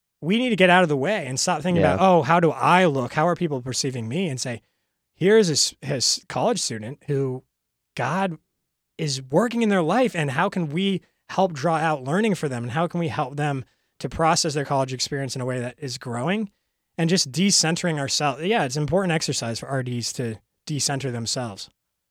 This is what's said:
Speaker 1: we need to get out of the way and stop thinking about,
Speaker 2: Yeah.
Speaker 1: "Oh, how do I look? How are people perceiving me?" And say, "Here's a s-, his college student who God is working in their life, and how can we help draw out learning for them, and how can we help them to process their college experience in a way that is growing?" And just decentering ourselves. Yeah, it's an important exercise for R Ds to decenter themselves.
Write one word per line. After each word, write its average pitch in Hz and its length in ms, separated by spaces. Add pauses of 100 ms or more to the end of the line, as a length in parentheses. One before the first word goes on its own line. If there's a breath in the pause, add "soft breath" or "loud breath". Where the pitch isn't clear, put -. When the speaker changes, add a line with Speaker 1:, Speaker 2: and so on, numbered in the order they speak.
(220)
Speaker 1:
we 185 160
need 254 120
to 220 60
get 185 140
out 180 140
of 160 60
the 147 80
way 170 280
and 127 140
stop 160 220
thinking 170 220
about, - 160
Speaker 2:
Yeah. 190 80
Speaker 1:
"Oh, 175 140
how 165 180
do 165 120
I 156 340
look? 135 280
How 160 140
are 175 80
people 147 260
perceiving 127 460
me?" 170 220
And 131 100
say, 120 220 (540)
"Here's 196 340
a 147 40
s-, - 280
his 135 480
college 180 300
student 113 480
who 135 360 (520)
God 165 420 (600)
is 139 240
working 214 400
in 220 80
their 196 120
life, 196 340
and 147 160
how 165 180
can 170 200
we 185 320 (280)
help 185 240
draw 156 220
out 156 300
learning 190 300
for 156 120
them, 120 160
and 117 80
how 165 160
can 175 140
we 160 80
help 131 260
them 143 300 (340)
to - 80
process 160 460
their 143 120
college 135 280
experience 135 420
in 131 60
a 123 40
way 127 140
that 123 180
is 123 200
growing?" 151 540 (460)
And 165 120
just 170 220
decentering 165 680
ourselves. 139 440
Yeah, 202 220
it's 127 120
an 151 60
important 175 300
exercise 123 460
for - 80
R 135 160
Ds 120 300
to 117 260 (260)
decenter 135 460
themselves. 117 580 (420)